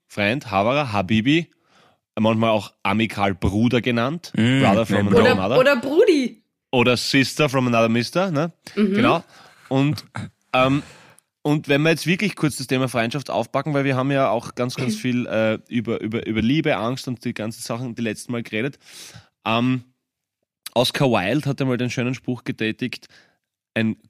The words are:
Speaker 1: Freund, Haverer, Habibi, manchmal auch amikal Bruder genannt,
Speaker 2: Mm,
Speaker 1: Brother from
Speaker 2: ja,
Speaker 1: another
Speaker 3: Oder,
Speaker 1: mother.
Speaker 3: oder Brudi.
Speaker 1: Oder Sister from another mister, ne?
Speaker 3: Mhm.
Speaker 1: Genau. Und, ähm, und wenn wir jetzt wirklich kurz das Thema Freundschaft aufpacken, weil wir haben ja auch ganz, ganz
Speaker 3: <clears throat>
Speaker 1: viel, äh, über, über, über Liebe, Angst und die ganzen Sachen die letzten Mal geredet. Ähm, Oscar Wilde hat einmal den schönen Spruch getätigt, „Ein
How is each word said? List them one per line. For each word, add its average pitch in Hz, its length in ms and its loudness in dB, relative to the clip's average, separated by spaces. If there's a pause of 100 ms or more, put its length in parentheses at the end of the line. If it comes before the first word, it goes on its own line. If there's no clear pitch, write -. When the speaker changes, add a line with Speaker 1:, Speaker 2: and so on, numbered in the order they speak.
Speaker 1:
Freund, 107 420 -2
Haverer, 117 420 2
Habibi, 110 580 0 (680)
manchmal 110 320 2
auch 107 220 0 (100)
amikal 101 520 0
Bruder 113 460 0
genannt, 127 560 -2
Speaker 2:
Mm, 127 260 2
Speaker 1:
Brother 110 240 2
from 101 100 0
Speaker 2:
ja, 104 100 2
Speaker 1:
another 98 160 4
Speaker 3:
Oder, - 120 4
Speaker 1:
mother. 98 240 0
Speaker 3:
oder 269 180 4
Brudi. 285 680 2 (300)
Speaker 1:
Oder 120 240 4
Sister - 520 0
from 127 200 0
another 113 200 4
mister, 143 420 0
ne? 160 220 -2 (240)
Speaker 3:
Mhm. 202 180 2
Speaker 1:
Genau. 202 300 2 (440)
Und, 135 360 0 (480)
ähm, 135 300 2 (600)
und 147 260 -2
wenn 143 140 2
wir 160 80 4
jetzt 151 160 -2
wirklich 185 300 -2
kurz 147 200 -2
das 131 100 -10
Thema 131 220 0
Freundschaft 123 420 -4
aufpacken, 135 420 -2
weil 139 120 0
wir 135 120 0
haben 131 140 0
ja 135 200 2
auch 113 240 -4
ganz, 123 220 -4
ganz 123 180 -2
Speaker 3:
<clears throat> 107 60 -10
Speaker 1:
viel, 123 260 -2
äh, 110 320 0 (100)
über, 113 320 -4
über, 98 260 -6
über 110 160 -2
Liebe, 143 340 2
Angst 120 320 -6
und 120 160 -8
die 120 100 -6
ganzen 113 280 -10
Sachen 120 320 -8
die 117 80 -8
letzten 113 300 -6
Mal 120 100 -4
geredet. 110 360 -6 (680)
Ähm, 120 380 0 (880)
Oscar 131 360 2
Wilde 110 380 0
hat 139 120 -2
einmal 127 180 0
den 123 120 -2
schönen 123 240 -4
Spruch 123 300 -8
getätigt, 113 640 -6 (680)
„Ein 110 220 0 (140)